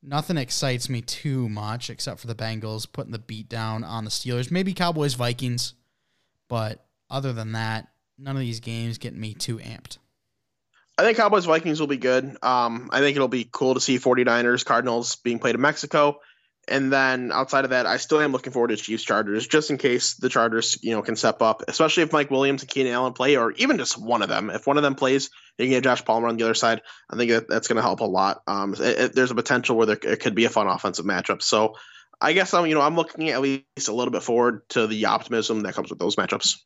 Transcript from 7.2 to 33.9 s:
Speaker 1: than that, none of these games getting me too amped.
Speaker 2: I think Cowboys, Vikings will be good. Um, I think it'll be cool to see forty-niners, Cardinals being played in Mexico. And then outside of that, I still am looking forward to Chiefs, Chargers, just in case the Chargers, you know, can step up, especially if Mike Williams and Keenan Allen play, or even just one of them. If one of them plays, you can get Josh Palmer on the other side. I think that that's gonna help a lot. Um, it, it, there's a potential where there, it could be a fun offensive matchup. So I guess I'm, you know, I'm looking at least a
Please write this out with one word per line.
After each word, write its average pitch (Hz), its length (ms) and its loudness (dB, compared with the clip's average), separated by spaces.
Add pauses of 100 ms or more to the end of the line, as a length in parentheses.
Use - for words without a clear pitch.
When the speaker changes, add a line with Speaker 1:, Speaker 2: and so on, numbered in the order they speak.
Speaker 1:
than 110 200 -6
that, 110 340 -4 (320)
none 135 160 -8
of 135 60 -2
these 117 180 -4
games 117 400 -6
getting - 220 -12
me 110 120 -8
too 113 260 -6
amped. - 400 -16 (1000)
Speaker 2:
I 180 60 6
think 220 120 6
Cowboys, 208 280 4
Vikings 160 340 2
will 156 80 0
be 139 120 0
good. 127 440 2
Um, 120 500 0
I 123 60 2
think 143 160 4
it'll 135 140 2
be 120 220 -2
cool 131 240 2
to 123 60 -2
see 127 180 2
forty-niners, 123 640 2
Cardinals 120 500 0
being 117 240 -4
played 120 160 0
in 120 60 0
Mexico. 147 580 2 (500)
And 135 240 2
then 131 400 2
outside 135 320 0
of 127 60 -2
that, 127 160 2
I 101 100 0
still 151 240 2
am 147 100 2
looking 131 220 -4
forward 120 160 2
to 110 80 0
Chiefs, 110 260 -6
Chargers, 107 460 0
just 151 220 2
in 143 80 -2
case 123 360 0
the 127 140 -2
Chargers, 117 520 2
you 113 120 -4
know, 104 100 -2
can 110 140 -4
step - 260 2
up, 110 240 2
especially 160 380 2
if 147 80 -4
Mike 143 180 2
Williams 139 320 0
and - 80 -14
Keenan 131 220 0
Allen 123 220 -2
play, 139 220 4
or 117 160 2
even 262 260 2
just 120 220 -4
one 113 220 0
of 95 60 -2
them. 107 200 -2
If 92 160 -6
one 139 120 2
of 147 80 2
them 139 100 2
plays, 135 360 0 (280)
you 113 60 0
can 127 60 0
get 127 120 4
Josh 127 220 2
Palmer 113 240 0
on 113 80 -2
the 113 80 0
other 113 100 2
side. 113 280 0 (280)
I - 60 -8
think 117 160 2
that 113 160 2
that's 113 180 -2
gonna 113 160 0
help 95 160 0
a 120 60 -2
lot. 95 420 0
Um, 101 280 -2
it, - 60 -8
it, 120 340 0
there's 127 180 4
a - 20 -4
potential 120 420 0
where 113 100 4
there, 107 180 2
it - 160 0
could 110 160 -2
be 117 80 4
a 117 60 2
fun 104 180 2
offensive 92 360 -2
matchup. 95 380 -2
So 110 320 2 (460)
I 156 120 2
guess 185 220 0
I'm, 175 120 4
you 156 100 2
know, 147 40 6
I'm 151 140 4
looking 160 360 -2
at 127 100 0
least 135 480 -4
a 107 40 -4